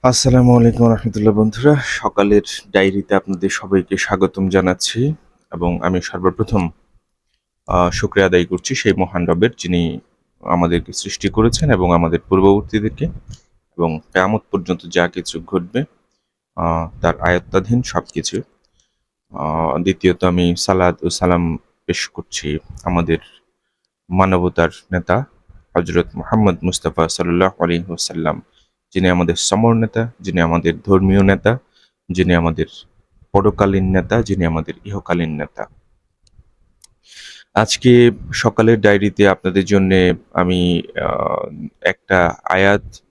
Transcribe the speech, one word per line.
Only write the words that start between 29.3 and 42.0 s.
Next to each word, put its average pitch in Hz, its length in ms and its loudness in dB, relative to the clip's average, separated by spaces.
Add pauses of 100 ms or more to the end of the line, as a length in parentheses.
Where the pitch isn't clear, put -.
সমর 113 400 2
নেতা, 113 280 -2 (180)
যিনি 87 200 -4
আমাদের 82 400 0
ধর্মীয় 95 420 2
নেতা, 98 360 2 (500)
যিনি 90 260 0
আমাদের 82 320 0 (640)
পরকালীন 98 580 2
নেতা, 95 320 0
যিনি 95 240 -2
আমাদের 82 280 -4 (100)
ইহকালীন 87 520 -4
নেতা। - 260 -10 (1900)
আজকে 117 380 2 (400)
সকালের 113 480 2
ডায়েরিতে 101 480 2
আপনাদের 92 360 0
জন্যে 95 480 4 (200)
আমি, 90 280 0 (420)
আহ, - 420 -4 (360)
একটা - 380 -2 (260)